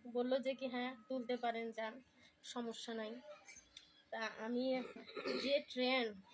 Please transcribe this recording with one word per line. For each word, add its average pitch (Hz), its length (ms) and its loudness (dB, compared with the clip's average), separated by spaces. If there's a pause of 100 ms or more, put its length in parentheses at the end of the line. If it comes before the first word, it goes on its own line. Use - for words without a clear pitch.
বলল 247 320 4
যে 262 160 0
কি, 262 120 -4
"হ্যাঁ 247 260 -2 (160)
তুলতে 247 280 0
পারেন, 233 360 0
যান, 220 220 -4 (480)
সমস্যা 233 520 -4
নাই।" 220 180 -2 (960)
তা 220 100 -2 (180)
আমি 240 260 2 (800)
যে 269 180 4
ট্রেন 254 460 4 (280)